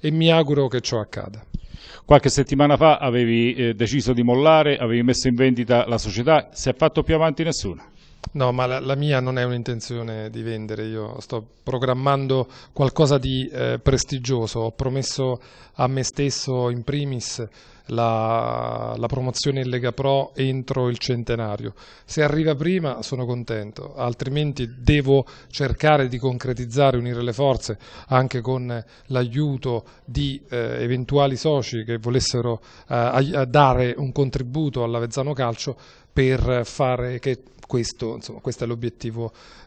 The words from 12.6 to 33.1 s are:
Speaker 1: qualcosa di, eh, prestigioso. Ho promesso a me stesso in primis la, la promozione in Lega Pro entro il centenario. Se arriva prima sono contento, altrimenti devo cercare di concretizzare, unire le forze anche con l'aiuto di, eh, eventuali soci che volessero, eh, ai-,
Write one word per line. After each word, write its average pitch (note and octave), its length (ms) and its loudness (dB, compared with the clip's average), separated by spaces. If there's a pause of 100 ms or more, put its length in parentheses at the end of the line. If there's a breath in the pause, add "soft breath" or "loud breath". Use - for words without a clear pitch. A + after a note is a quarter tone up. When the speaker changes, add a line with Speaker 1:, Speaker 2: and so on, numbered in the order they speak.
Speaker 1:
qualcosa C#3+ 440 4
di, C3 340 -2
eh, B2 300 -2
prestigioso. B2 800 0
Ho A2+ 100 -2
promesso C3 680 -4 (360 soft breath)
a B2+ 120 0
me C3 160 -2
stesso B2+ 640 -2
in A#2+ 140 -4
primis C3+ 640 -4 (420 soft breath)
la, A#2 1080 0
la A#2 80 -4
promozione B2+ 560 -2
in B2+ 80 -4
Lega B2 220 -2
Pro C3+ 420 0
entro C3 560 -2
il A#2+ 80 -2
centenario. A2+ 800 -4 (280 soft breath)
Se - 200 -2
arriva D3+ 320 2
prima D3 480 -2
sono B2 240 -6
contento, A2+ 680 -8
altrimenti C3 720 -2 (120)
devo C3+ 440 4 (260 loud breath)
cercare C#3+ 580 2
di B2 100 -6
concretizzare, B2 800 0
unire A#2+ 240 -4
le A#2+ 100 -4
forze A#2 460 0 (300 loud breath)
anche B2+ 340 2
con A#2+ 420 -6 (240 soft breath)
l'aiuto B2+ 800 -2 (180 soft breath)
di, C#3 460 -4
eh, A#2+ 320 -4
eventuali B2+ 560 2
soci B2 460 -2
che A#2 160 -4
volessero, A#2+ 600 -2 (300 soft breath)
eh, B2+ 60 -2
ai-, B2+ 400 0